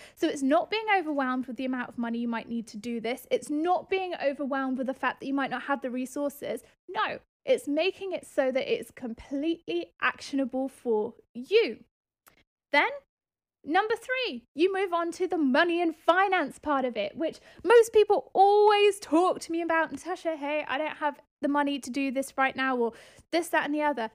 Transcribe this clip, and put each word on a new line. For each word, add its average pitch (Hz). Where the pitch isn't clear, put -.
So 330
it's 285
not 285
being 440
overwhelmed 277
with 240
the 269
amount 254
of -
money 233
you 240
might 226
need 233
to -
do 233
this. 233
It's -
not 320
being 381
overwhelmed 269
with 254
the 262
fact -
that -
you 269
might 277
not 254
have 277
the 262
resources. 262
No, 403
it's -
making 359
it -
so 262
that 254
it's -
completely 320
actionable 269
for 233
you. 302
Then, 302
number 392
three, 440
you 370
move 381
on 339
to 370
the 359
money 330
and 330
finance 370
part 277
of 247
it, 202
which 311
most 453
people 415
always 415
talk 349
to -
me 330
about, 330
"Natasha, 330
hey, 294
I 254
don't 302
have 294
the 285
money 285
to 277
do 269
this 262
right 269
now," 262
or 226
this, 330
that, 311
and 294
the 302
other. 247